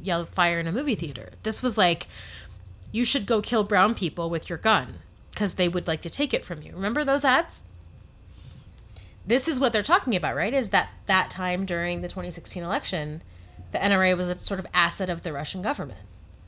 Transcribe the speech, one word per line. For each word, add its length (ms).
yell 200
fire 360
in 80
a 40
movie 220
theater. 360
This 180
was 160
like, 300
"You 120
should 220
go 160
kill 220
brown 320
people 340
with 180
your 100
gun 400
'cause 200
they 140
would 200
like 140
to 80
take 220
it 120
from 180
you." 100
Remember 320
those 200
ads? 400
This 220
is 100
what 140
they're 100
talking 320
about, 220
right? 180
Is 140
that, 220
that 240
time 360
during 360
the 60
twenty 220
sixteen 320
election, 600
the 100
N 80
R 140
A 100
was 140
a 100
sort 220
of 120
asset 380
of 120
the 100
Russian 300
government, 360